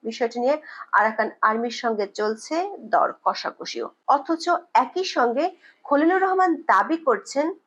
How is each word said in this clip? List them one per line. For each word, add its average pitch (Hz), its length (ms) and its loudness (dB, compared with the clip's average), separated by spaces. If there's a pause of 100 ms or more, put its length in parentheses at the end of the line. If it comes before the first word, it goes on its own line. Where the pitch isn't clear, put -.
বিষয়টি 226 380 -4
নিয়ে 285 220 0 (300)
আরাকান 214 380 2 (120)
আর্মির 226 280 0
সঙ্গে 220 360 -2
চলছে 262 720 -4
দর - 320 0 (120)
কষাকষিও। - 680 -6 (180)
অথচ 330 400 0 (260)
একই 262 300 2
সঙ্গে 269 460 0 (340)
খলিলুর 330 380 4
রহমান 370 320 2
দাবি 208 420 2
করছেন 294 580 -2 (120)